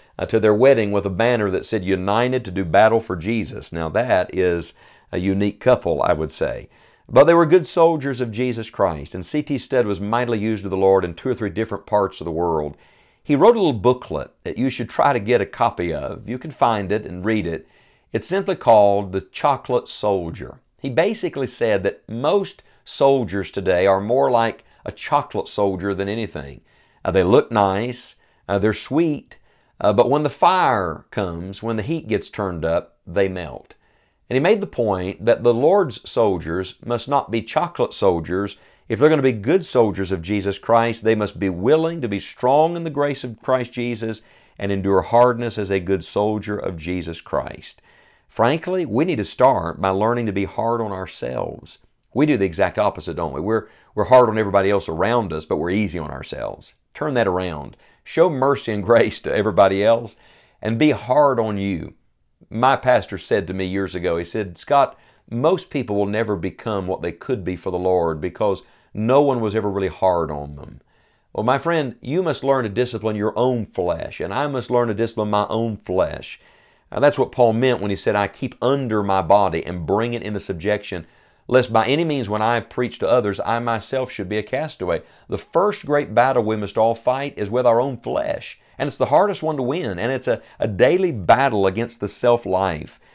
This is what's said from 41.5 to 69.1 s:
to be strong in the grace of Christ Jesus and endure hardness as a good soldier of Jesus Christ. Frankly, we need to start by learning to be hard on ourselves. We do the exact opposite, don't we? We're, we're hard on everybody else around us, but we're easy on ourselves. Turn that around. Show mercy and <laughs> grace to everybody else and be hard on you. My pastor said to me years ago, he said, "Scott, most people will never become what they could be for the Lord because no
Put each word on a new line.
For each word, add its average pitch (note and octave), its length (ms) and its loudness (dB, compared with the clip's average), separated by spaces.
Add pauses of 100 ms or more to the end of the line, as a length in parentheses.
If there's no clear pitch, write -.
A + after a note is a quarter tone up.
to A#2+ 60 -4
be G2+ 120 -4
strong D3+ 560 0
in E3+ 80 -8
the E3 60 -6
grace C#3+ 340 -4
of B2 180 -12
Christ C3 300 -2
Jesus A2+ 500 -6 (360)
and G2+ 120 -4
endure G2 320 2
hardness A#2+ 560 2
as G2 120 -2
a G2 100 2
good F2+ 240 0
soldier G#2 520 -2
of F2+ 200 -6
Jesus E2 440 -6
Christ. - 600 -8 (480)
Frankly, E3 580 0
we A#2 180 0
need E3+ 120 -2
to G#2+ 80 -2
start F#2 560 0
by F#2+ 100 2
learning A2 360 0
to G#2 60 -4
be G2 120 -2
hard A2+ 360 -4
on G#2+ 120 -6
ourselves. - 840 -10 (340)
We C#3 140 2
do D3 100 4
the G2 100 2
exact F2+ 320 -2
opposite, F2+ 380 -2
don't D#2+ 160 -4
we? C2+ 80 -6
We're, G#2 280 -2 (260)
we're G#2 100 0
hard B2+ 240 8
on A2 100 0
everybody G2 320 2
else G2+ 180 0
around F#2+ 440 0
us, D#2 120 -6
but G2 120 -2
we're D#2+ 140 0
easy F#2 280 0
on D2+ 120 -8
ourselves. B1+ 640 -10 (200)
Turn D3+ 200 -4
that A2+ 140 2
around. F2 480 -4 (260)
Show E3+ 280 4
mercy C3+ 420 0
and G#2 120 -2
<laughs> - 0 -
grace G#2+ 360 4
to - 140 -4
everybody G2 500 4
else A#2 320 2 (440)
and A2+ 180 -2
be D3+ 120 4
hard C3 480 2
on G#2+ 200 0
you. F#2 360 -4 (560)
My B2+ 260 2
pastor A2 420 0
said G2+ 280 0
to F#2 80 -6
me F#2+ 100 -4
years F#2+ 300 -4
ago, F2 240 -2
he F2 60 -4
said, F#2 340 -8
"Scott, - 400 0 (320)
most D3 400 0
people G#2 260 -4
will G2+ 100 2
never G#2 300 -2
become F#2 500 -6
what - 160 -4
they E2+ 80 -4
could G#2 320 -6
be F2+ 140 -6
for F#2+ 140 -8
the F2+ 80 -2
Lord F2 420 0
because F#2 420 -2 (300)
no A#2+ 300 4